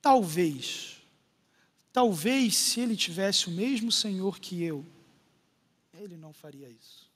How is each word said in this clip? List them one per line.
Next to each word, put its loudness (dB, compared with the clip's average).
Talvez, 2
talvez 4
se 2
ele 0
tivesse 0
o -6
mesmo -2
Senhor -2
que -8
eu, -4
ele -16
não -18
faria -20
isso. -20